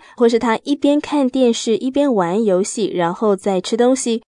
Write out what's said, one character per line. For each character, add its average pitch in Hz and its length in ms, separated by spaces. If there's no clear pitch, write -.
或 240 140
是 233 80
他 226 260
一 285 120
边 294 260
看 285 260
电 247 240
视， 220 260
一 247 120
边 285 240
玩 190 300
游 185 180
戏， 202 320
然 170 180
后 202 240
再 190 240
吃 185 180
东 247 180
西， 233 340